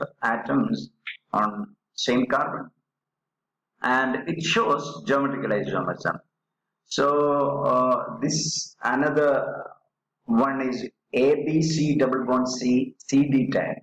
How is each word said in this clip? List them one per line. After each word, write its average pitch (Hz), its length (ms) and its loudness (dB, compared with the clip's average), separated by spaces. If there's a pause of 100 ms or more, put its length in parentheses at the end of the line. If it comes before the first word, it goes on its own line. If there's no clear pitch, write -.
(220)
atoms 120 680 0 (420)
on 104 460 -2 (160)
same 127 320 0
carbon, 139 440 -4 (1120)
and 127 460 -2
it 165 160 -4
shows 143 640 -2
geometrical 135 440 0
isomerism. 92 680 -4 (680)
So, 143 760 2
uh, 127 560 0
this - 640 -4
another 139 800 0 (600)
one 131 420 2
is 120 220 -6 (240)
A 143 320 4
B 156 160 2
C 151 360 2
double 127 280 2
bond 123 240 2
C, 127 480 0
C 139 320 2
D 135 200 4
type. - 340 -2